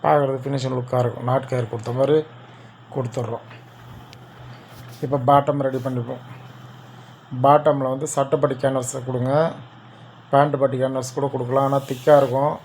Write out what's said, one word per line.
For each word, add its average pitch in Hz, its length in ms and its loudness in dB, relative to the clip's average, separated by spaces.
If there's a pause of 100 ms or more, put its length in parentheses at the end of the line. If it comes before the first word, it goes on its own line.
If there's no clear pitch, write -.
(120)
ஆகிறது 135 320 2
ஃபினிஷிங் 131 340 -4
லுக்காக 123 260 -2
இருக்கும். 120 260 -4
நாட் 131 220 0
கயிறு 123 200 -2
கொடுத்த 120 280 -8
மாதிரி 139 180 4 (800)
கொடுத்துட்றோம். 117 520 -6 (1600)
இப்போ 139 120 -2 (120)
பாட்டம் 143 380 2
ரெடி 131 180 -4
பண்ணிப்போம். 123 380 -6 (1200)
பாட்டமில் 143 480 4
வந்து 143 220 -6
சட்டைப்பட்டி 139 480 0
கேன்வாஸை 135 440 -2
கொடுங்க, 127 260 -2 (1000)
பேண்ட் 143 300 4
பட்டி 127 200 0
கேன்வாஸ் 131 360 -2
கூட 139 160 0
கொடுக்கலாம். 131 360 0
ஆனால் 139 200 0
திக்காக 139 320 6
இருக்கும் 135 440 0